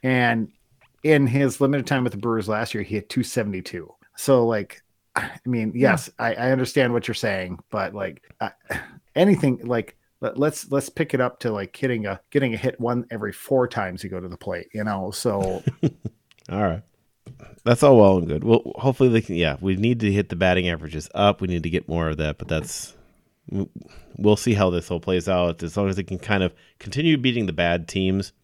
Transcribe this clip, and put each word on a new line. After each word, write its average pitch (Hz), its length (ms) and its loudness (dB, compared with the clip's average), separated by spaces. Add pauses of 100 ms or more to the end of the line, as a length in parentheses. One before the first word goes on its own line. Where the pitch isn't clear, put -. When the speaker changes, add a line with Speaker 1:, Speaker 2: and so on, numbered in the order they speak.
Speaker 1:
And 120 480 2 (520)
in 147 240 4
his 131 340 0
limited 139 260 0
time 135 180 0
with 123 80 -2
the 104 60 -10
Brewers 110 300 -2
last 110 260 -2
year, 104 80 -4
he 107 140 -6
hit 101 140 -8
two 127 120 -2
seventy-two. 92 680 -6 (240)
So, 123 300 4
like, 107 360 -4 (320)
I - 160 -6 (140)
mean, 113 300 -2
Speaker 2:
Yeah. 123 180 4
Speaker 1:
yes, - 260 -2
I, 117 160 -2
I 123 180 -2
understand 127 400 2
what 117 140 -2
you're 113 80 -6
saying, 92 440 -4 (120)
but, 98 240 -4
like, 95 280 -8 (180)
uh, - 100 -6 (640)
anything, 156 480 4
like, 120 340 -4 (240)
let, 120 180 -6
let's, 147 340 -2
let's 139 160 -2
pick - 260 -4
it 127 60 0
up 123 200 -2
to, 120 120 -4
like, 98 240 -8
hitting 120 300 -4
a, 98 140 -6 (100)
getting 135 240 0
a - 20 -6
hit 123 240 -4
one 120 300 -2
every 104 220 -8
four 127 360 -2
times 92 340 -6
you 95 80 -10
go 92 100 -8
to 92 80 -12
the 87 80 -12
plate, 87 380 -10
you 107 100 -6
know? 98 260 -4
So 95 520 -4 (200)
Speaker 2:
<laughs> - 0 - (680)
All 98 120 -2
right. 92 200 -2 (840)
That's 120 180 4
all 139 160 10
well 98 200 10
and 82 80 -2
good. 78 180 -4
Well, 113 180 4 (140)
hopefully 131 320 2
they 113 120 4
can, 95 140 -8
yeah, 80 260 2
we 95 160 0
need 117 240 2
to 104 120 2
hit 101 160 0
the - 80 -8
batting 90 320 4
averages 80 460 -6
up. 101 260 4
We 92 80 -2
need 87 160 -2
to 85 60 -2
get 85 180 -2
more 82 200 -2
of 78 100 -4
that, 76 200 -4
but - 100 -12
that's, - 460 -6 (560)
w-, 98 180 -4 (480)
we'll 104 200 4
see 120 180 0
how 98 160 2
this 87 200 -4
all 85 100 -4
plays 90 280 -2
out. 87 340 0
As 82 140 -6
long 101 120 0
as 92 80 -2
they 98 80 -6
can 92 140 -8
kind 101 240 -2
of 90 120 -2 (240)
continue 151 380 0
beating 120 300 0
the 87 60 -4
bad 85 360 -2
teams 95 440 -2 (120)